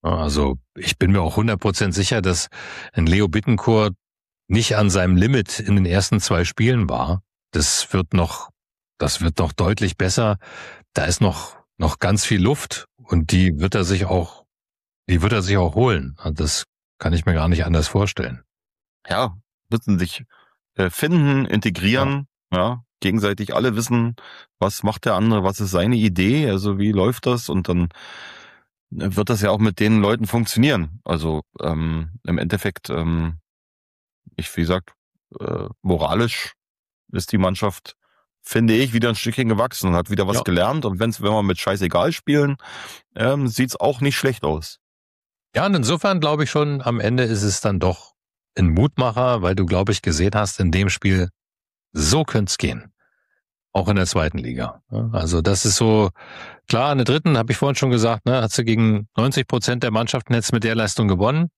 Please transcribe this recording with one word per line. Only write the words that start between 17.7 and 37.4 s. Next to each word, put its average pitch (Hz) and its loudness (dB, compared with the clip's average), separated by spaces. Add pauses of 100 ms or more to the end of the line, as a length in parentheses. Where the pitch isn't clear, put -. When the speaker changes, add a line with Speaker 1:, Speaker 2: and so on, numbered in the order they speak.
Speaker 1:
vorstellen. 64 -2 (680)
Speaker 2:
Ja, 95 -2 (320)
müssen 107 0
sich, 90 -6 (500)
äh, 92 0
finden, 143 2
integrieren, 117 0 (240)
ja. 90 0
Ja, 117 -2 (160)
gegenseitig 101 -2
alle 110 0
wissen, 117 -2 (440)
was - -2
macht - -2
der 113 2
andere, 104 2
was 98 -2
ist 95 -4
seine 95 2
Idee, 110 2
also 98 -2
wie 104 0
läuft 104 0
das 123 -2
und 92 -2
dann 87 2 (1000)
wird 95 -4
das 110 0
ja 104 2
auch 104 0
mit 107 2
den 107 4
Leuten 110 2
funktionieren. 110 0
Also, 78 -2 (180)
ähm, 80 -2 (160)
im 87 0
Endeffekt, - -4
ähm, 82 -2 (960)
ich, - -10
wie 87 0
gesagt, 90 -2 (480)
äh, 50 -6 (120)
moralisch 90 -2 (580)
ist - -6
die 107 0
Mannschaft 95 -2 (460)